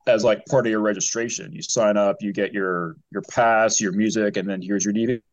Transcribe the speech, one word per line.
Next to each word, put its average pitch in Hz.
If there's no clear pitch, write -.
as, 117
like, 107
part 123
of 113
your 107
registration. 107
You -
sign 104
up, 101
you 101
get 98
your, 87
your 101
pass, 113
your 98
music, 104
and 92
then 95
here's 98
your 104
D 113
V 120